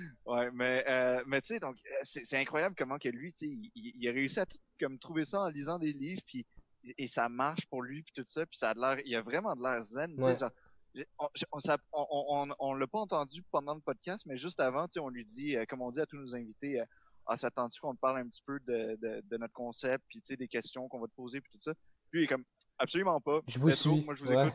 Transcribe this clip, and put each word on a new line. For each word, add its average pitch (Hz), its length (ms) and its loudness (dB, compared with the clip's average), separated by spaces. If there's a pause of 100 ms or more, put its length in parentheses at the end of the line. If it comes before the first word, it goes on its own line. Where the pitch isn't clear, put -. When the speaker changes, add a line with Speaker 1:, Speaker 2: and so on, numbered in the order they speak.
(260)
Speaker 1:
ouais, 120 280 2
mais, 127 340 2
euh, 127 380 4
mais 135 160 2
tu - 140 -4
sais, 220 40 -2
donc, 135 180 -6
euh, - 140 -18 (120)
c'est, 139 220 -4
c'est 139 120 0
incroyable 151 400 2
comment 139 220 -2
que 135 100 -2
lui, 131 240 -6
tu 156 140 -6
sais, 147 40 -6
il, 113 240 -10
il, 117 200 -12
il 120 120 -2
a 120 40 2
réussi 135 280 0
à 190 60 2
tout, - 120 -8 (220)
comme, 135 200 -2
trouver 160 260 -2
ça 196 160 0
en 190 80 2
lisant 151 300 -4
des 156 140 0
livres, 151 340 -6
puis, 254 180 -8 (380)
et, 127 200 -8
et 123 40 0
ça 120 220 2
marche 135 380 0
pour 131 140 -4
lui, 139 220 -8
puis - 120 -20
tout 135 120 -6
ça, 160 180 -2
puis - 120 -12
ça 113 120 2
a 110 60 4
de 117 40 -8
l'air, 131 260 4
il 120 100 -2
a 113 80 2
vraiment 160 320 0
de 123 80 -4
l'air 127 180 2
zen, 139 340 -6
tu 135 60 0
sais, 131 80 8
Speaker 2:
Ouais. 123 80 6
Speaker 1:
genre, 123 140 0 (680)
on, 147 80 0 (260)
on, 147 60 -4
ça, 147 180 4 (160)
on, 147 180 0
on, 143 380 2
on, 143 100 -6
on 135 140 2
l'a 135 140 0
pas 208 120 -2
entendu 170 420 0 (100)
pendant 143 220 0
le 156 80 -10
podcast, 175 460 -4
mais 135 100 -4
juste 156 220 -4
avant, 139 260 4
tu 175 80 -8
sais, 175 60 -4
on 143 100 -4
lui 123 160 -8
dit, 131 320 -2
euh, 113 100 0
comme 127 140 -6
on 123 100 -4
dit 139 100 0
à 147 40 0
tous 147 120 -8
nos 127 180 -8
invités, 120 460 -4
euh, « 113 40 -4 (460)
Ah, 120 60 2
ça 120 140 -2
tente-tu 120 280 -4
qu'on 143 160 -4
te - 40 -16
parle 131 200 2
un 123 80 -4
petit - 180 -14
peu 139 220 -4
de, 113 280 0
de, 110 320 -4
de 113 100 -4
notre 113 160 -6
concept, 127 540 -2
puis - 120 -18
tu - 80 -14
sais, 135 100 -8
des 127 100 -6
questions 127 400 -4
qu'on 123 120 -8
va 113 80 -4
te - 80 -16
poser, 127 260 -8
puis - 100 -18
tout 107 100 -20
ça ? » 156 120 -4 (380)
Lui, 170 100 4
il - 20 6
est - 40 4
comme, « 131 160 2 (360)
Absolument 170 420 2
pas. 147 260 4
Speaker 2:
Je 120 120 -2
vous 143 80 6
Speaker 1:
Let's - 200 8
go. 151 80 8
Speaker 2:
suis. 151 100 4
Speaker 1:
Moi, 147 100 -4
je 139 80 -10
vous 127 80 2
Speaker 2:
Ouais. 131 160 8
Speaker 1:
écoute. » 127 80 0